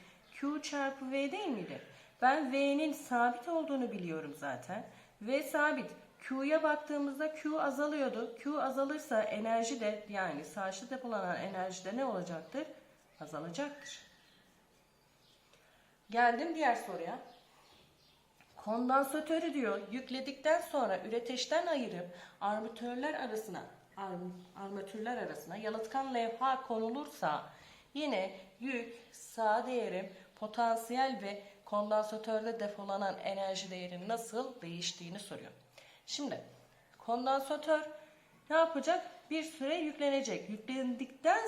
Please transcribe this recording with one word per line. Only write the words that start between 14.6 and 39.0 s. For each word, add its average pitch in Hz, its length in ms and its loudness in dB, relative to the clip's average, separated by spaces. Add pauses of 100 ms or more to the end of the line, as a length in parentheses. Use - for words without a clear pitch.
Geldim 240 440 6
diğer 285 220 6
soruya. 180 420 -4 (1500)
Kondansatörü 277 920 2
diyor, 208 260 2 (100)
yükledikten 262 720 0
sonra 233 440 2
üreteçten 247 640 0
ayırıp 226 400 -2 (340)
armatörler 233 720 -2
arasına, 214 480 -4 (340)
arm-, 180 360 -6 (240)
armatürler 202 600 -6
arasına 165 400 -6
yalıtkan 220 580 -2
levha 254 480 2
konulursa 220 840 -2 (480)
yine 226 420 0 (240)
yük, 240 380 -4 (140)
sağ 226 540 2
değerim, 202 460 0 (240)
potansiyel 233 880 2
ve 202 200 -6 (220)
kondansatörde 214 960 0
depolanan 202 580 -2
enerji 190 520 -2
değerinin 180 380 -6
nasıl 233 520 -4
değiştiğini 170 580 -6
soruyor. - 320 -10 (560)
Şimdi 277 340 -4 (580)
kondansatör 277 840 2 (680)
ne 302 60 6
yapacak? 330 500 6 (240)